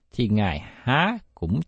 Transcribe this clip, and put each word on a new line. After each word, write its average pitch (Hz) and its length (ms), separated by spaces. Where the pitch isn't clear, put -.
thì 120 160
Ngài 101 320
há 170 340
cũng 87 320